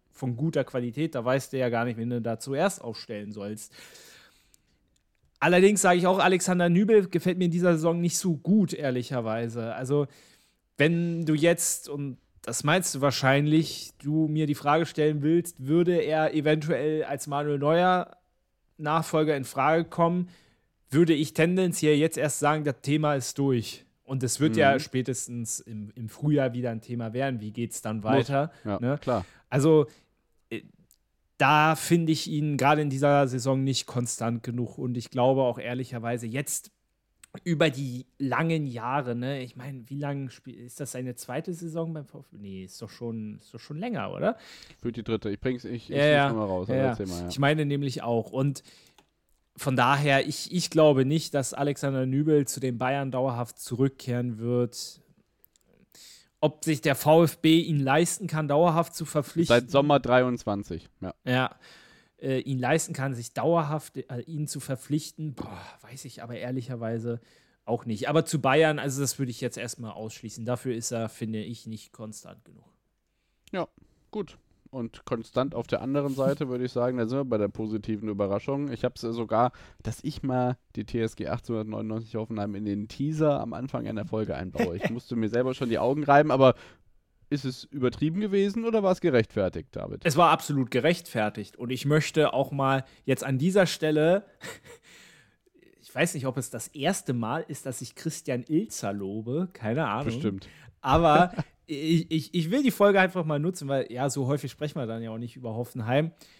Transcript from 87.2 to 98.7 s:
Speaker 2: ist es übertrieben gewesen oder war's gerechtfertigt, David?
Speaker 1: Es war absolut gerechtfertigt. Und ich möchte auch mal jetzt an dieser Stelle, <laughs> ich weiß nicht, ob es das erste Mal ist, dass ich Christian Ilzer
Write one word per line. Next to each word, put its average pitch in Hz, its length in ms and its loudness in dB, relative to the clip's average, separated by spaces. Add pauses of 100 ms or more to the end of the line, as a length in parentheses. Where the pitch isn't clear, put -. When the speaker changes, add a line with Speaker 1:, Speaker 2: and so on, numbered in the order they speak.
Speaker 2:
ist 139 180 -2
es 127 180 -8
übertrieben 143 560 -2
gewesen 202 460 0
oder 226 160 2
war's 185 180 2
gerechtfertigt, 113 720 0
David? - 320 -10
Speaker 1:
Es 151 140 2
war 165 120 8
absolut 147 400 0
gerechtfertigt. 117 840 -2
Und 120 140 -8
ich 127 160 -6
möchte 151 480 2
auch 135 180 0
mal 135 320 0 (200)
jetzt 131 200 0
an 135 140 0
dieser 185 260 4
Stelle, 160 640 2 (640)
<laughs> - 880 -20
ich - 140 -20
weiß 156 180 0
nicht, 139 140 -6
ob 127 100 -4
es 131 140 -6
das 113 180 -10
erste 147 460 -2
Mal 120 340 -4
ist, - 160 -12
dass 131 160 -8
ich - 140 -14
Christian 135 480 -6
Ilzer 156 500 -2